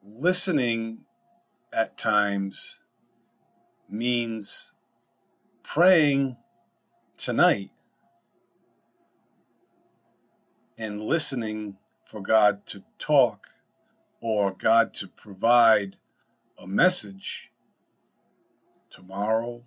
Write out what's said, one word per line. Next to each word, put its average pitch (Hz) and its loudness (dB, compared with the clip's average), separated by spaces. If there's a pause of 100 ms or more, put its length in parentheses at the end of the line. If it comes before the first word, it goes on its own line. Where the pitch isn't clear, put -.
listening 117 -2 (680)
at 110 -4
times 101 -2 (1040)
means 113 -4 (880)
praying 147 2 (800)
tonight 123 0 (3000)
and 107 -6
listening 107 -2 (300)
for 104 -10
God 104 2
to - -12 (140)
talk 131 0 (720)
or 104 0
God 113 2
to 98 -6
provide 107 2 (600)
a 90 -16
message 101 -2 (1400)
tomorrow 110 -4